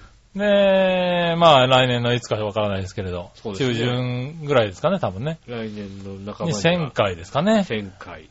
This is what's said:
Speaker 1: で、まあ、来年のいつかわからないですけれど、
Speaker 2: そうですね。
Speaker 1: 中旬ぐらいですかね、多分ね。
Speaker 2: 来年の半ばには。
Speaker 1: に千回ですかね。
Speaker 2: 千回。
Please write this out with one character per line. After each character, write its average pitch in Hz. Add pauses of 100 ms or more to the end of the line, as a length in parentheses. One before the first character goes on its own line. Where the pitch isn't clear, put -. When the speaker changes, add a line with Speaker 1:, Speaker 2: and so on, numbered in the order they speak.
(360)
Speaker 1:
で、 185
ま 165
あ、 127
来 131
年 123
の 120
い 120
つ -
か 120
わ 107
か 110
ら 104
な 98
い 98
で 92
す -
け 110
れ 92
ど、 87
Speaker 2:
そ -
う 95
で 135
す -
ね。 123
Speaker 1:
中 113
旬 127
ぐ 143
ら 120
い 104
で 95
す -
か 156
ね、 196
多 113
分 95
ね。 160
Speaker 2:
来 113
年 98
の 98
半 -
ば -
に 160
は。 107
Speaker 1:
に 101
千 165
回 101
で 82
す -
か 139
ね。 208
Speaker 2:
千 104
回。 78